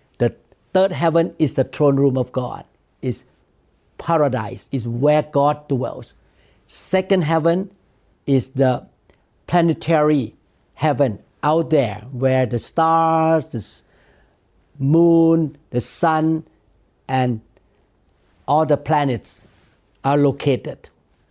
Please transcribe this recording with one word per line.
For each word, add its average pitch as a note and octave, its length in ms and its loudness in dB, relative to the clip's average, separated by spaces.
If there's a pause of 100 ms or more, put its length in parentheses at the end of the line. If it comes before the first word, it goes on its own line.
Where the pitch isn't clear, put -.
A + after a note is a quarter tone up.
(180)
the A#2+ 160 0 (400)
third F#3 180 2
heaven E3 460 0
is D3+ 160 0
the C3+ 120 0
throne C#3+ 320 2
room C3+ 200 2
of B2 140 -4
God, - 340 -8 (380)
is B2 220 -6 (760)
paradise, B2 720 -2
is A#2+ 160 -4
where C#3+ 340 2
God D3 460 0
dwells. B2 480 -6 (500)
Second F#3+ 600 -2
heaven E3 440 0 (560)
is C3+ 260 0
the B2+ 360 -2 (580)
planetary D#3 880 0 (400)
heaven C3+ 460 -2 (240)
out D#3 260 0
there A2+ 420 0
where C3 360 0
the A#2 100 -4
stars, D#3+ 920 0
the A#2 100 -8
s-, - 240 -16 (960)
moon, E3 760 2 (140)
the - 100 -2
sun, D#3+ 640 -2 (640)
and B2+ 340 -2 (1080)
all D#3 180 2
the C#3+ 120 2
planets C#3+ 680 -4 (580)
are C#3+ 140 0
located. C#3 720 -2 (420)